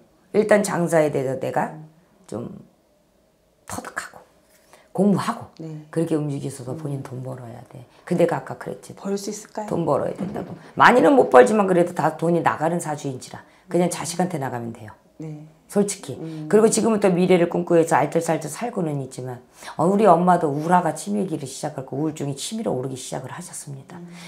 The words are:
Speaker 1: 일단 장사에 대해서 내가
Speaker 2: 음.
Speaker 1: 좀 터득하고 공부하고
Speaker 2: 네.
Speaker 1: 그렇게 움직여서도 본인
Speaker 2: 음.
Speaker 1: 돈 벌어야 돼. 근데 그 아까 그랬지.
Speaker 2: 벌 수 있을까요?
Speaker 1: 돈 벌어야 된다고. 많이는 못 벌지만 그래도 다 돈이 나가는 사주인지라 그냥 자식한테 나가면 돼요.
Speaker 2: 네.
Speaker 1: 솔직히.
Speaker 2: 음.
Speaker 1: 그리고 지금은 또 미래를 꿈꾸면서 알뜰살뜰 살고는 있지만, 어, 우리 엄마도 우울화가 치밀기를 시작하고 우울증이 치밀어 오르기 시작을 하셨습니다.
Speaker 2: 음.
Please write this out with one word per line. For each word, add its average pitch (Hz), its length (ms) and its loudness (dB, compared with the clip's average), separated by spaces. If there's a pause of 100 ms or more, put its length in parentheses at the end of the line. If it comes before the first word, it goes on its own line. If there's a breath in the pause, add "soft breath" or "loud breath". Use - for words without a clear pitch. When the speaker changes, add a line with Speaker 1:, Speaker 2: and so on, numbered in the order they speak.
(340)
Speaker 1:
일단 208 300 4
장사에 165 480 2
대해서 131 280 -2
내가 131 340 -2
Speaker 2:
음. - 160 -18 (380)
Speaker 1:
좀 - 320 -12 (1080)
터득하고 - 420 -10 (920 soft breath)
공부하고 196 460 2 (140)
Speaker 2:
네. 156 300 -12
Speaker 1:
그렇게 160 260 0
움직여서도 139 600 -6
본인 147 220 -8
Speaker 2:
음. 131 60 -10
Speaker 1:
돈 127 200 -12
벌어야 123 460 -14
돼. 123 160 -20 (180 soft breath)
근데 170 240 4
그 151 80 -2
아까 - 220 -10
그랬지. - 380 -14
Speaker 2:
벌 196 220 -6
수 202 120 -8
있을까요? 214 380 -10
Speaker 1:
돈 170 180 -2
벌어야 135 280 0
된다고. - 400 -10 (220 loud breath)
많이는 247 400 8
못 - 140 6
벌지만 214 380 6
그래도 175 280 2
다 156 220 0
돈이 165 240 2
나가는 147 360 0
사주인지라 143 640 -8 (280 soft breath)
그냥 170 200 2
자식한테 170 500 -4
나가면 120 340 -6
돼요. 107 180 -16 (260)
Speaker 2:
네. 156 280 -12 (240)
Speaker 1:
솔직히. 196 500 -2
Speaker 2:
음. 156 300 -10
Speaker 1:
그리고 214 200 6
지금은 220 300 2
또 208 120 4
미래를 175 380 4
꿈꾸면서 170 460 2
알뜰살뜰 151 540 0
살고는 165 540 -6
있지만, 127 360 -12 (380 loud breath)
어, 147 80 0
우리 202 200 4
엄마도 170 440 6
우울화가 156 460 2
치밀기를 180 520 -4
시작하고 - 480 -10
우울증이 143 400 -4
치밀어 214 360 -6
오르기 131 260 -4
시작을 127 340 -10
하셨습니다. 147 680 -16
Speaker 2:
음. 175 100 -16 (200 loud breath)